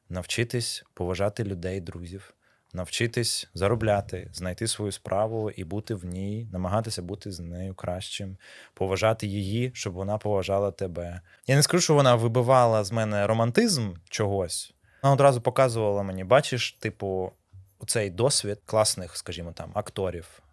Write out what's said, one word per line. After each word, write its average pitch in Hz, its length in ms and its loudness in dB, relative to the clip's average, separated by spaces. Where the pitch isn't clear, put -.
навчитись 117 760 -4
поважати 95 500 -2
людей, 95 380 -6
друзів, 87 520 -14
навчитись 113 800 -2
заробляти, 101 800 0
знайти 92 340 -6
свою 104 240 -4
справу 110 600 -2
і 98 120 -10
бути 104 320 -6
в 90 100 -12
ній, 98 460 -6
намагатися 92 500 -2
бути 98 300 -10
з 85 80 -12
нею 90 360 -8
кращим, 95 600 -8
поважати 98 540 0
її, 104 460 -2
щоб 98 200 -8
вона 98 240 -4
поважала 98 540 0
тебе. 87 500 -8
Я 131 80 4
не 143 80 6
скажу, 175 180 2
що 160 120 4
вона 135 220 8
вибивала 117 680 6
з 98 80 -6
мене 107 360 0
романтизм 117 680 2
чогось. 98 640 -2
Вона 139 100 6
одразу 135 280 6
показувала 113 640 2
мені, 95 200 -6
бачиш, 120 500 4
типу, 95 580 -4
оцей 104 300 -2
досвід 104 560 0
класних, 107 520 0
скажімо, 85 340 -10
там, 80 220 -14
акторів, 92 680 -6